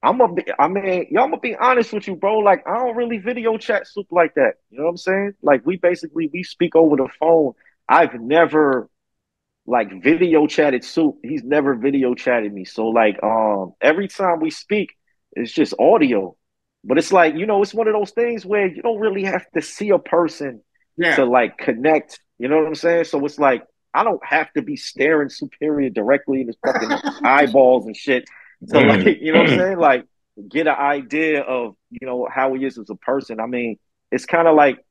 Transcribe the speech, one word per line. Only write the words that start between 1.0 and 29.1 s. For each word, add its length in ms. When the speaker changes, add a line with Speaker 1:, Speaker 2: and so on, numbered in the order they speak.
Speaker 1:
yo, 140
I'm 80
gonna 80
be 160
honest 380
with 140
you, 80
bro. 240
Like, 280
I 100
don't 180
really 220
video 400
chat 300
Soup 240
like 240
that. 200
You 100
know 60
what 60
I'm 60
saying? 440
Like, 240
we 120
basically, 540
we 120
speak 320
over 200
the 120
phone. 340
I've 300
never, 680
like, 380
video 440
chatted 360
Soup. 400
He's 200
never 320
video 380
chatted 400
me. 120
So, 220
like, 360
um, 580
every 260
time 320
we 120
speak, 440
it's 180
just 280
audio. 560
But 160
it's 120
like, 240
you 120
know, 160
it's 100
one 140
of 80
those 160
things 340
where 220
you 160
don't 160
really 240
have 320
to 80
see 260
a 80
person 640
Speaker 2:
Yeah. 180
Speaker 1:
to, 100
like, 320
connect. 640
You 100
know 100
what 100
I'm 80
saying? 300
So 200
it's 140
like, 240
I 120
don't 200
have 300
to 80
be 140
staring 540
Superior 600
directly 520
in 60
his 160
fucking 460
Speaker 2:
<laughs> 160
Speaker 1:
eyeballs 640
and 100
shit. 280
So, 140
Speaker 3:
Mm. 60
Speaker 1:
like, 340